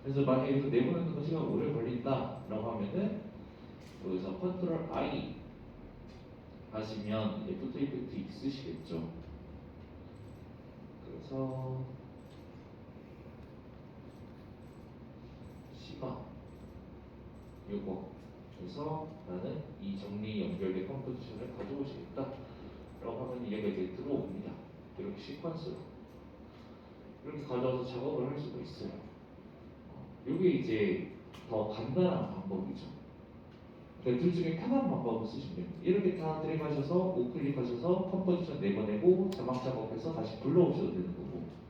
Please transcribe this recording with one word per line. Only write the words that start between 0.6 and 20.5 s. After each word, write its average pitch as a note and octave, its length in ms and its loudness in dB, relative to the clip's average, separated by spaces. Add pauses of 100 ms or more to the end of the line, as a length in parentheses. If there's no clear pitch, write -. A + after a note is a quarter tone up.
내보내는 E3+ 460 6
거 C#3+ 80 0
시간 D#3+ 240 2
오래 D3+ 240 4
걸린다라고 A#2+ 1000 0
하면은 F#3 500 2 (840)
여기서 F#3 340 0
컨트롤 F3 520 2
I C#3+ 440 0 (1400)
하시면 G#2+ 760 0
애프터 - 320 -2
이펙트 - 360 -2
있으시겠죠. E2+ 920 -4 (2000)
그래서 C3 800 -2 (4000)
시간 - 400 -4 (1500)
요거. - 420 -2 (460)
그래서 D#3 500 -2 (200)
나는 F3+ 360 -4 (180)
이 G3 180 -2
정리 G#2+ 440 -2
연결된 F#2 440 0